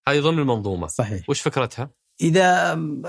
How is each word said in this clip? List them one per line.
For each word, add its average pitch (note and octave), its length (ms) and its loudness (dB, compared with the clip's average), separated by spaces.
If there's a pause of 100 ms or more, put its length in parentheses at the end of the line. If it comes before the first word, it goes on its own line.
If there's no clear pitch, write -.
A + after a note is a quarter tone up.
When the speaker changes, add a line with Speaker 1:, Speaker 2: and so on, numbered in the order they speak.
Speaker 1:
هذه C#3+ 120 2
ضمن D#3+ 200 2
المنظومة. G2+ 480 -2
Speaker 2:
صحيح. G2+ 420 -4
Speaker 1:
وش C#3+ 120 0
فكرتها؟ C3 480 -2 (320)
Speaker 2:
إذا F3 520 4 (360)